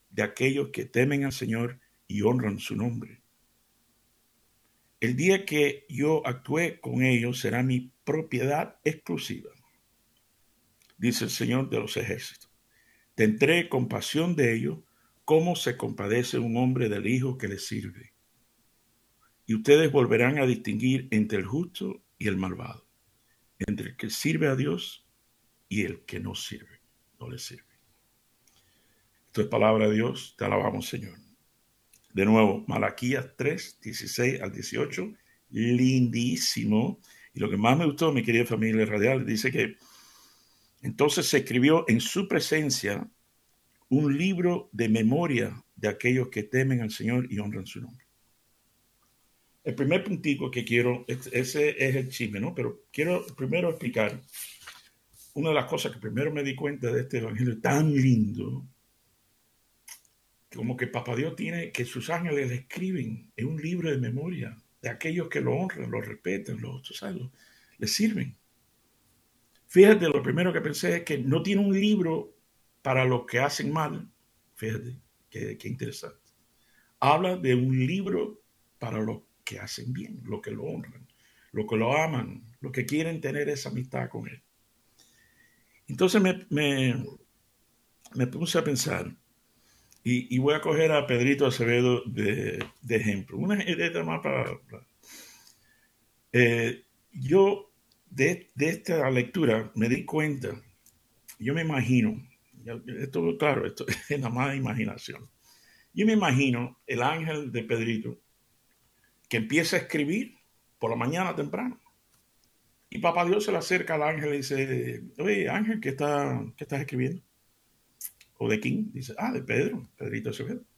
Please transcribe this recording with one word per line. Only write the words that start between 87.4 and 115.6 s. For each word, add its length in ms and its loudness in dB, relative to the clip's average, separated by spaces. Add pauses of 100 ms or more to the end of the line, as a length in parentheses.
me 120 2
puse 300 -2
a 60 2
pensar, 520 -2 (880)
y, 320 0
y 40 4
voy 140 4
a 80 0
coger 300 4
a 160 4
Pedrito 380 4
Acevedo 600 4
de, 600 -2 (160)
de 140 -2
ejemplo. 420 0
Una 260 0
idea 400 -2
más 180 -4
para, 240 -2 (240)
para, 160 -18 (1500)
eh, 520 4 (260)
yo 600 4 (380)
de, 460 0
de 140 0
esta 400 -2
lectura 640 0
me 120 0
di 160 -2
cuenta, 580 -4 (800)
yo 140 -2
me 80 0
imagino, 600 2 (420)
ya, 180 -10 (180)
esto, 380 -2
claro, 280 2
esto 220 -8
<laughs> 220 -6
es 100 -2
nada 140 -4
más 220 -2
imaginación. 720 -6 (640)
Yo 120 2
me 80 6
imagino 720 2
el 160 -2
ángel 480 -2
de 120 -4
Pedrito 560 -2 (1080)
que 80 0
empieza 400 2
a 20 4
escribir 560 -4 (440)
por 100 -2
la 60 -2
mañana 400 -2
temprano. 440 -6 (1080)
Y 100 -8
papá 260 2
Dios 200 2
se 60 -2
le 60 2
acerca 380 0
al 80 0
ángel 300 -2
y 40 -2
dice, 640 -2 (140)
"Oye, 320 0
ángel, 300 0